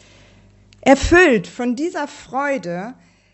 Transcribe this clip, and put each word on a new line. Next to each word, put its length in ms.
Erfüllt 680
von 260
dieser 320
Freude 880